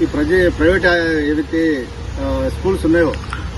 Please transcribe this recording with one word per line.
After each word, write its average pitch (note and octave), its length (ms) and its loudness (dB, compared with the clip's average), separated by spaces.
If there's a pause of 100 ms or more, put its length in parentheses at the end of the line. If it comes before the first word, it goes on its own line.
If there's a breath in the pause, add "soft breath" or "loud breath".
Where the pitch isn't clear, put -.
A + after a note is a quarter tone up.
ఈ E3 40 2
ప్రజ-, E3 460 2
ప్రైవేట్, F3 340 2
ఆ, F3 100 4 (340)
ఏవైతే, D3+ 580 -2 (240)
ఆ, C3+ 460 -2
స్కూల్స్ F#3 280 -2
ఉన్నాయో, D#3+ 280 4 (440)